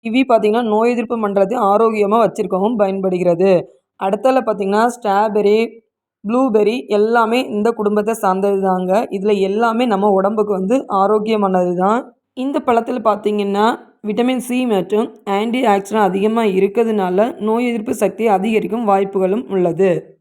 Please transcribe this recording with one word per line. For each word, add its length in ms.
கிவி 240
பார்த்தீங்கன்னா 440
நோய் 200
எதிர்ப்பு 300
மண்டலத்தை 340
ஆரோக்கியமா 500
வச்சிருக்கவும் 600
பயன்படுகிறது. 680
அடுத்தல 400
பார்த்தீங்கன்னா 380
ஸ்ட்ராபெர்ரி, 640
ப்ளூபெர்ரி 540
எல்லாமே 420
இந்த 140
குடும்பத்தை 420
சார்ந்தது 480
தாங்க. 240
இதுல 180
எல்லாமே 440
நம்ம 260
உடம்புக்கு 400
வந்து 180
ஆரோக்கியமானது 840
தான். 160
இந்த 120
பழத்துல 420
பார்த்தீங்கன்னா 560
விட்டமின் 400
சி 100
மற்றும் 320
ஆன்டி 260
ஆக்சிடென்ட் 360
அதிகமா 340
இருக்கிறதுனால 680
நோய் 240
எதிர்ப்பு 320
சக்தியை 360
அதிகரிக்கும் 520
வாய்ப்புகளும் 540
உள்ளது. 360